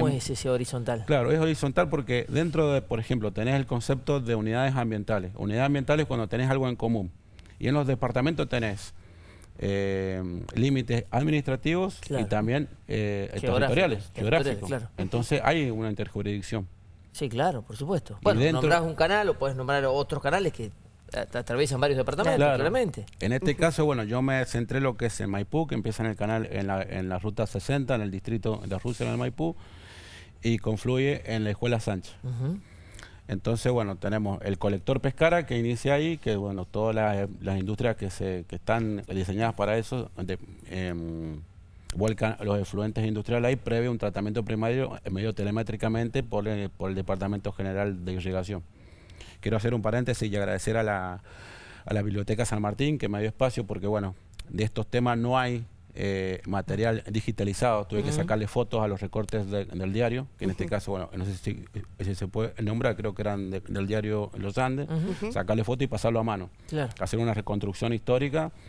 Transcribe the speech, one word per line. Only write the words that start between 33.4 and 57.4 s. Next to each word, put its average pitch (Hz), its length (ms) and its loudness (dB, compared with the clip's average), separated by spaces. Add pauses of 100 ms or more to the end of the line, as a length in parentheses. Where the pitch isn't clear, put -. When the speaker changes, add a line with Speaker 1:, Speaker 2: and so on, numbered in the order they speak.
Speaker 1:
bueno, 107 260 0
tenemos 101 460 0
el 101 160 -2
colector 101 420 2
Pescara 160 460 4
que 123 120 -2
inicia 120 360 2
ahí, 156 240 2
que, 110 180 0
bueno, 98 280 -2
todas 110 300 0
las, 104 340 2 (120)
las 95 180 0
industrias 107 380 0
que 98 140 -4
se, 92 380 -4
que 95 80 -8
están 110 520 0
diseñadas 98 460 0
para 104 240 2
eso, 113 380 -4
de, 92 200 -4 (320)
em, 82 720 -4 (540)
vuelcan 110 460 2
los 101 180 2
efluentes 104 480 -2
industriales 117 420 0
ahí 131 80 2
previo 117 340 0
a - 20 0
un 113 60 -2
tratamiento 104 460 -2
primario, 113 600 0
eh, - 60 -6
medido 104 220 -2
telemétricamente 110 920 0
por 107 240 -2
el, 101 220 -2
por 95 200 -4
el 95 60 -2
Departamento 98 560 -2
General 98 520 -2
de 92 100 -4
Irrigación. 92 500 -2 (760)
Quiero 110 160 2
hacer 120 180 2
un 110 80 0
paréntesis 117 480 2
y 101 60 0
agradecer 98 400 0
a 113 60 2
la, 92 380 -2 (640)
a - 80 -2
la 101 80 2
Biblioteca 104 420 0
San 104 160 0
Martín 135 380 0
que 104 100 -2
me 101 120 -2
dio 110 80 0
espacio 127 360 0
porque, 101 220 -4
bueno, 101 300 0 (320)
de 98 160 0
estos 107 240 -2
temas 123 300 2
no 123 200 2
hay, 123 260 0 (320)
eh, 95 500 -2
material 101 640 0
digitalizado. 107 760 0